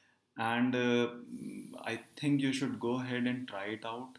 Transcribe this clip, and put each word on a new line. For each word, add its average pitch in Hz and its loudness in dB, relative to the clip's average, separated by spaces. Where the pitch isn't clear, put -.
and, 120 4
uh, 120 4
I 113 -4
think 143 4
you 135 2
should 117 -2
go 123 0
ahead 123 0
and 123 -2
try 98 -6
it 107 -6
out 120 -8